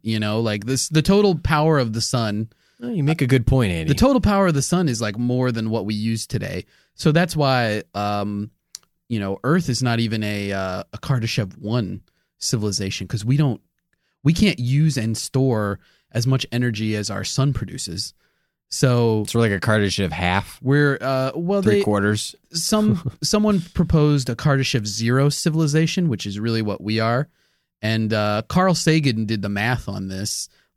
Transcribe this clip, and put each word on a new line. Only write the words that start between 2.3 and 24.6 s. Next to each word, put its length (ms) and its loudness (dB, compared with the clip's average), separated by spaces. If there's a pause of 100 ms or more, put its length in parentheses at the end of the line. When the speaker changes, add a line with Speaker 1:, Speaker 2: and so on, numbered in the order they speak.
Speaker 2:
Oh, 80 -8
you 140 -2
make 160 0
a 60 2
good 200 4
point, 240 4
Andy. 220 -2
Speaker 1:
The 60 2
total 240 6
power 240 4
of 80 2
the 80 0
sun 260 2
is, 140 -2
like, 160 -4
more 340 0
than 160 -4
what 160 -2
we 100 -4
use 320 -2
today. 380 -6 (300)
So 180 2
that's 240 2
why, 460 0 (120)
um, 560 -4 (580)
you 120 -2
know, 240 -4
Earth 240 2
is 160 -2
not 160 2
even 240 -2
a, 280 -4
uh, 300 -4 (100)
a 60 -14
Kardashev 600 -2
one 420 -4 (380)
civilization, 680 -4
'cause 180 -6
we 120 2
don't, 240 0 (640)
we 80 4
can't 260 2
use 400 2
and 180 -2
store 600 0 (320)
as 160 -2
much 240 2
energy 460 -2
as 140 -4
our 120 -6
sun 300 0
produces. 640 -6 (540)
So 540 2
Speaker 2:
It's 120 -8
really 160 4
like 120 -2
a 40 -2
Kardashev 440 2
half. 500 -2
Speaker 1:
we're, 400 2
uh, 360 -2
well, 260 -2
Speaker 2:
Three 140 4
Speaker 1:
they, 80 2
Speaker 2:
quarters. 500 0 (180)
Speaker 1:
some, 680 0
Speaker 2:
<laughs> 40 -8
Speaker 1:
someone 380 2
proposed 680 2
a 60 -6
Kardashev 520 0